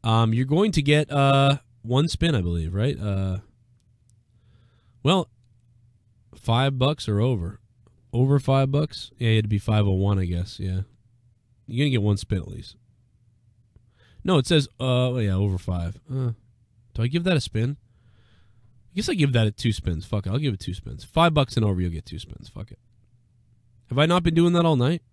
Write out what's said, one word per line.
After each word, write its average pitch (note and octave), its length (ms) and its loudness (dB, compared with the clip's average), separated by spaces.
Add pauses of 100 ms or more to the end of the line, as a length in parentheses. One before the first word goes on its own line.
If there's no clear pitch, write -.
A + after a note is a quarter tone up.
Um, A2+ 320 2
you're B2+ 120 0
going F3+ 260 2
to D3+ 100 0
get, D3 300 2
uh, C#3 460 4 (240)
one C3 260 0
spin, E3 260 0
I G#2+ 60 2
believe, E2+ 340 -2
right? A#2+ 240 -2
Uh, G2 400 -2 (1700)
well, F3 260 2 (1040)
five C3 420 0
bucks C3+ 320 -2
or G#2 120 0
over. G#2+ 400 -2 (520)
Over C3+ 280 2
five C3+ 320 2
bucks? - 460 -4
Yeah, A#2+ 120 0
you A2 60 4
had G#2+ 80 2
to G#2 40 -4
be G#2 100 0
five G#2+ 280 2
oh G2 60 2
one, G2 260 2
I F#2 60 0
guess. F2 340 -6
Yeah, F#2 220 -4 (840)
you're B2+ 180 -2
gonna C#3+ 60 0
get A#2+ 120 2
one G#2 140 2
spin G2 220 -4
at E2+ 100 -8
least. - 260 -16 (1500)
No, F3+ 140 4
it C3 80 0
says, D3+ 200 2 (140)
uh, B2+ 300 0
oh, B2+ 80 -4
yeah, G2+ 160 0
over F#2+ 240 0
five. F2 420 -6 (100)
Uh, C3 200 -4 (640)
do A2+ 80 -4
I A#2 40 0
give E3+ 180 -2
that F3+ 120 2
a C3+ 40 2
spin? A#2+ 360 -4 (1160)
I E3+ 40 -8
guess G#3 120 -4
I F4+ 60 -2
give C#3+ 200 2
that A2 120 4
a G#2+ 40 2
two A2+ 220 -2
spins. E2+ 340 -4
Fuck G#2 200 -6
it, F#2 40 -4
I'll A#2 80 -2
give C#3 160 -2
it F#2 60 -12
two - 140 -8
spins. - 300 -14
Five E3 300 2
bucks C#3 220 0
and A2 80 2
over, F#2+ 160 0
you'll F2 100 -2
get E2 160 -10
two - 120 -14
spins. - 300 -18
Fuck - 240 -16
it. - 60 -20 (1120)
Have B2 100 -2
I D3+ 80 4
not F3 160 2
been E3 120 0
doing E3+ 200 4
that E3+ 100 2
all D#3+ 120 4
night? C#3 260 0 (100)